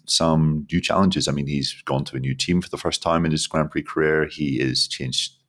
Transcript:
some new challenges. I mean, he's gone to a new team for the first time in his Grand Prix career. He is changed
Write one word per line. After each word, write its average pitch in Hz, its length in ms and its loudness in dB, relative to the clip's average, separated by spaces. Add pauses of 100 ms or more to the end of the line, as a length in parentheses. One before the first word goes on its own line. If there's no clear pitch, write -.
some 78 680 2
new 87 120 2
challenges. 92 440 2
I 71 60 0
mean, 71 140 -2
he's 71 400 -4
gone 69 180 0
to - 120 -10
a - 40 -4
new 65 140 -2
team 87 260 0
for - 80 -4
the - 80 -6
first - 240 -2
time 85 240 2
in 80 80 2
his 78 140 0
Grand 78 240 -2
Prix 78 140 -4
career. 78 420 2
He 71 340 -2
is 65 260 0
changed - 500 -6 (120)